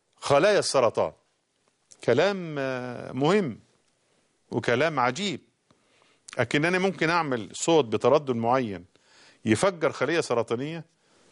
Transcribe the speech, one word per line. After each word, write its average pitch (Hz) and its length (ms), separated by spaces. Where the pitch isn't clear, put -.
خلايا 170 420
السرطان. 113 520
كلام، 170 560
آه، 123 520
مهم 151 480
وكلام 127 480
عجيب. 127 420
أكنني 151 420
ممكن 180 300
أعمل 139 440
صوت 160 320
بتردد 127 500
معين 117 500
يفجر 151 460
خلية 151 300
سرطانية؟ 131 640